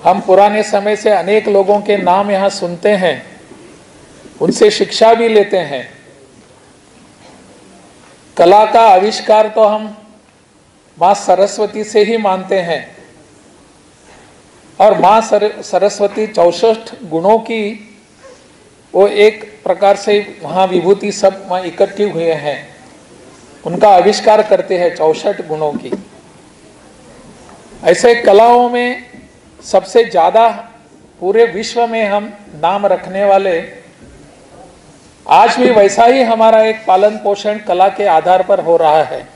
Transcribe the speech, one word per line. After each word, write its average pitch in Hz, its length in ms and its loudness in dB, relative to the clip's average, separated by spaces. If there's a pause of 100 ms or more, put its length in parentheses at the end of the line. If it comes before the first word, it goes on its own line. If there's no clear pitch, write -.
हम 185 180 2
पुराने 208 420 2
समय 208 320 -2
से 214 140 -2
अनेक 208 380 0
लोगों 202 340 0
के 202 160 -2
नाम 190 340 0
यहाँ 196 180 -2
सुनते 175 400 -6
हैं, 180 360 -2 (1160)
उनसे 190 300 2
शिक्षा 220 420 2
भी 233 140 0
लेते 208 300 0
हैं। 139 320 -6 (2500)
कला 196 280 4
का 226 160 2
आविष्कार 214 680 2
तो 220 160 0
हम 214 340 -4 (1040)
माँ 190 120 2
सरस्वती 202 720 -2
से 214 200 0
ही 226 140 -2
मानते 190 420 -4
हैं 170 380 -8 (1800)
और 214 200 4
माँ 214 220 4
सर-, 208 400 -2
सरस्वती 202 640 -4
चौसठ 214 760 -2
गुणों 180 360 0
की 220 580 -10 (960)
वो 196 140 4
एक 208 560 0
प्रकार 196 320 0
से 208 480 -4
वहाँ 180 240 -2
विभूति 190 440 -2
सब 196 380 -2
वहाँ 185 140 -4
इकट्ठी 196 400 -4
हुए 165 280 -4
हैं, 147 400 -8 (960)
उनका 180 240 0
आविष्कार 208 520 2
करते 185 360 -2
हैं 175 180 -2
चौसठ 165 520 -4
गुणों 156 260 -6
की। 120 180 -10 (1900)
ऐसे 233 320 2
कलाओं 233 540 4
में 247 340 -4 (600)
सबसे 208 420 0
ज़्यादा 208 640 0 (500)
पूरे 208 260 2
विश्व 233 420 -4
में 226 220 -4
हम 208 240 -6 (220)
नाम 180 300 -4
रखने 190 400 -4
वाले, 196 480 0 (1600)
आज 220 280 4
भी 254 120 2
वैसा 214 360 4
ही 262 160 4
हमारा 226 400 2
एक 220 260 -2
पालन 190 220 2
पोषण 214 500 -4
कला 185 300 0
के 202 160 -4
आधार 180 380 2
पर 196 160 0
हो 165 180 0
रहा 156 260 2
है। 127 320 -10